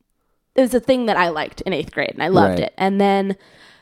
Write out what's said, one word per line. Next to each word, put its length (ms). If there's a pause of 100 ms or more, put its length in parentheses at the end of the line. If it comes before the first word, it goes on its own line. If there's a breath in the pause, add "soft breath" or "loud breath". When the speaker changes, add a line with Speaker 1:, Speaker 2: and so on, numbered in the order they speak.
(540)
Speaker 1:
it 80
was 120
a 60
thing 260
that 120
I 100
liked 320
in 140
eighth 180
grade, 220
and 80
I 60
loved 320
Speaker 2:
Right. 80
Speaker 1:
it. 100
And 220
then 360 (460 soft breath)